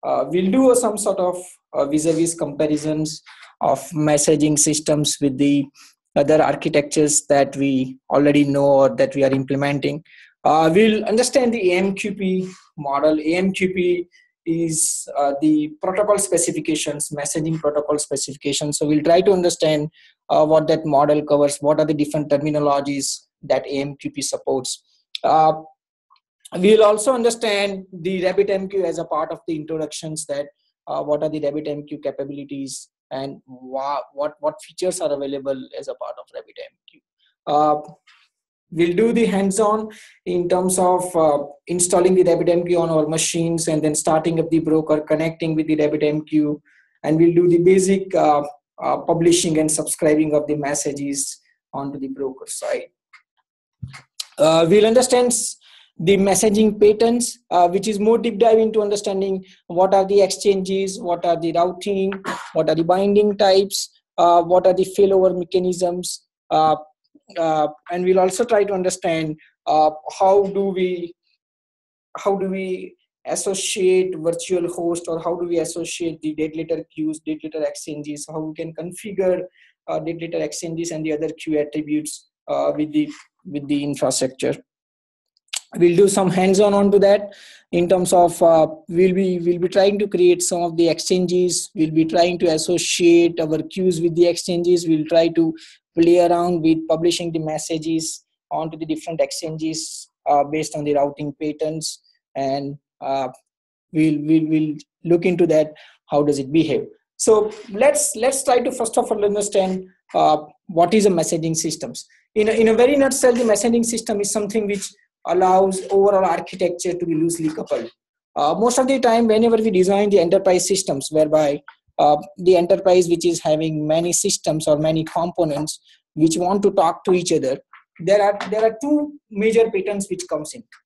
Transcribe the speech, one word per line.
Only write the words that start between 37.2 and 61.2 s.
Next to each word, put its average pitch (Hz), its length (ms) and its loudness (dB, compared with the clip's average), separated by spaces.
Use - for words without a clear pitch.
Uh, 151 340 2
we'll 170 260 0
do 226 180 2
the 233 120 4
hands-on 208 600 0
in 175 240 -2
terms 185 280 0
of, 180 380 0
uh, 151 280 2
installing 180 480 2
the 180 80 4
RabbitMQ 170 560 2
on 165 100 -2
our 156 180 0
machines 165 600 -2
and 156 140 -2
then 151 140 -2
starting 160 440 0
up 160 100 -2
the 160 100 2
broker, 156 400 0
connecting 160 560 -4
with 156 120 -2
the 156 100 0
RabbitMQ, 151 840 -2
and 156 140 0
we'll 170 160 4
do 175 140 4
the 170 120 4
basic, 190 560 2
uh, 151 280 2
uh, 139 140 -2
publishing 165 600 2
and 156 120 0
subscribing 151 640 0
of 147 120 0
the 151 80 -2
messages 143 840 -6
onto 139 280 -10
the 135 100 -8
broker 135 380 -10
side. 135 400 -8
Uh, 160 280 4
we'll 208 200 6
understand 247 400 4
s-, - 300 -4
the 185 180 2
messaging 208 640 2
patterns, 233 560 2
uh, 175 160 4
which 190 200 -2
is 208 120 -2
more 220 180 4
deep 220 220 -4
dive 226 180 6
into 220 240 2
understanding 196 640 -4
what 190 260 2
are 196 140 4
the 202 160 4
exchanges, 190 760 -2
what 175 240 -4